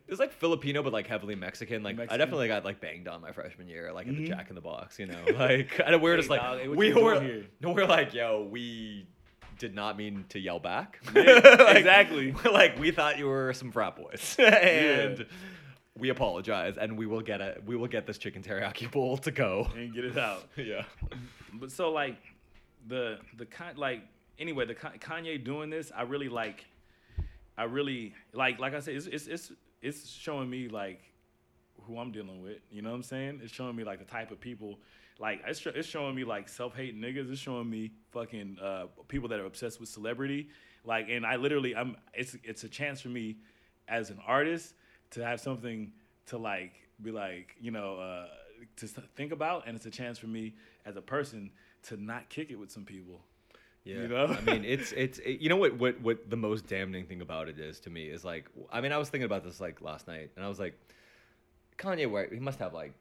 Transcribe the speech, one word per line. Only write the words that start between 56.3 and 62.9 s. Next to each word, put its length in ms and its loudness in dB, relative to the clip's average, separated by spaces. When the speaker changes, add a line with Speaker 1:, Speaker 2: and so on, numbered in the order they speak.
Speaker 1:
the 60 -4
most 300 -4
damning 400 -6
thing 160 -14
about 260 -8
it 100 -14
is 220 -14
to 100 -18
me 160 -12
is, 180 -14
like, 240 -12
I 100 -6
mean, 100 -2
I 60 -2
was 120 -4
thinking 160 -4
about 180 -4
this, 160 -14
like, 220 -10
last 260 -14
night, 280 -14
and 80 -12
I 40 -8
was 100 -10
like, 200 -10
Kanye, 320 -2
where 220 -2
he 60 -10
must 220 -8
have, 140 -8
like, 260 -12